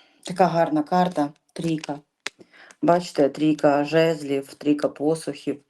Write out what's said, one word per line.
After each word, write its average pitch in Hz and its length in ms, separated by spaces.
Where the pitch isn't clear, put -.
Така 185 220
гарна 165 380
карта, 180 500
трійка. 160 460
Бачите, 170 480
трійка 147 540
жезлів, 147 720
трійка 147 360
посухів. 151 800